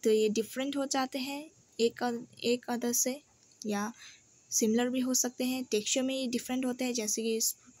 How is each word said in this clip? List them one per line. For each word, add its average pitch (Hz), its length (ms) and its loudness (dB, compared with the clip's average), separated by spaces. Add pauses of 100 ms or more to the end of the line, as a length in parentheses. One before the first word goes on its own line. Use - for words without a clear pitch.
तो 226 60 4
ये 214 180 6
डिफरेंट 240 480 -2
हो 277 100 0
जाते 269 320 -2
हैं 277 320 -6 (300)
एक 233 220 2
अ-, 240 380 -4
एक 240 280 0
अदर 240 240 -2
से 262 300 0 (440)
या 208 260 -2 (580)
सिमिलर 233 380 4
भी 254 120 0
हो 254 140 0
सकते 247 300 0
हैं। 254 200 -2
टेक्सचर 220 380 0
में 262 120 0
ये 262 120 -2
डिफरेंट 254 400 -2
होते 247 180 -2
हैं, 247 100 -2
जैसे 220 280 -2
कि 226 140 0
इस-, - 200 -2 (240)